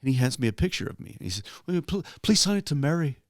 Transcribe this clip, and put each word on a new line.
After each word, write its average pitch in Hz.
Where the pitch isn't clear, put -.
And 131
he 127
hands 127
me 123
a 107
picture -
of -
me. 110
He -
said, 98
Well, 175
pl-, 185
please 214
sign 202
it 190
to 151
Mary. 143